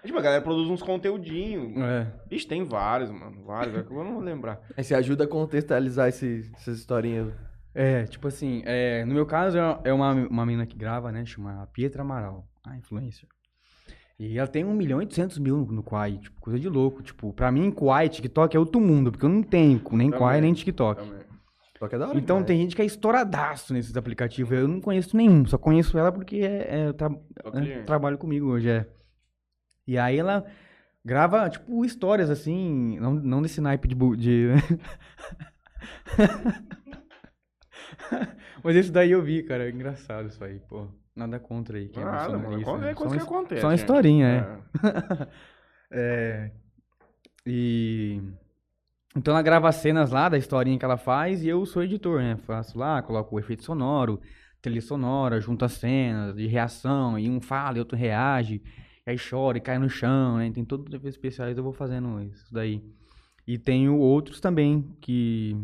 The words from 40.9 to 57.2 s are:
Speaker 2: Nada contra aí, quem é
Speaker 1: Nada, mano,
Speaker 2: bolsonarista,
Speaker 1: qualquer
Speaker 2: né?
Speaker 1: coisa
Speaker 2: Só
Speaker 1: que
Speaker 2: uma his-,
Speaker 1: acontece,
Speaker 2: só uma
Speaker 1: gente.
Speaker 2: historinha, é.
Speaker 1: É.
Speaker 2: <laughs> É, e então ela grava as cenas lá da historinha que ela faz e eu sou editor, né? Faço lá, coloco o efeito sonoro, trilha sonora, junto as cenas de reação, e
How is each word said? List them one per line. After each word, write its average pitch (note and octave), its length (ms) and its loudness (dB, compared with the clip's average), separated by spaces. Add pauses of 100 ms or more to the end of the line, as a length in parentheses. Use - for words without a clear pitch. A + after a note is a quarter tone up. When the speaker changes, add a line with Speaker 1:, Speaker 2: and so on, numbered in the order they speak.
Speaker 2:
Nada A#2 240 -8
contra A#2 380 -10
aí, G2+ 120 -8
quem G#2 120 -10
é - 40 -6
Speaker 1:
Nada, - 320 -4
mano, G#2+ 260 -6
Speaker 2:
bolsonarista, - 80 -6
Speaker 1:
qualquer - 140 -4
Speaker 2:
né? D4 80 -4
Speaker 1:
coisa - 260 -4
Speaker 2:
Só E4 60 -6
Speaker 1:
que E4+ 80 -8
Speaker 2:
uma F#4 80 -2
his-, - 0 -
Speaker 1:
acontece, F3 200 -4
Speaker 2:
só D3+ 60 2
uma D#3 80 4
Speaker 1:
gente. - 100 2
Speaker 2:
historinha, D3+ 420 6
é. G#2+ 600 -2
Speaker 1:
É. D3 420 -2
Speaker 2:
<laughs> - 280 -20 (320)
É, A2+ 600 -4 (920)
e A2+ 760 -2 (920)
então D3 180 2
ela D#3+ 80 4
grava D#3+ 280 6
as D#3 80 4
cenas D3+ 340 2
lá C#3+ 160 2
da D#3+ 100 2
historinha C3 400 0
que B2 60 -4
ela B2+ 140 0
faz D#3+ 440 -2
e D#3+ 60 -2
eu F3 180 0
sou F3+ 160 -4
editor, F3+ 380 -2
né? A#2 160 0
Faço A2 420 -8
lá, C3+ 240 -2
coloco A2 320 -4
o G#2+ 60 -2
efeito G#2+ 240 -8
sonoro, C3 560 0 (420)
trilha A#2 200 -4
sonora, C3+ 580 -2
junto A2+ 240 -2
as A#2+ 80 0
cenas A#2 640 -2
de G#2+ 100 -6
reação, A#2+ 720 -2
e G#2+ 120 0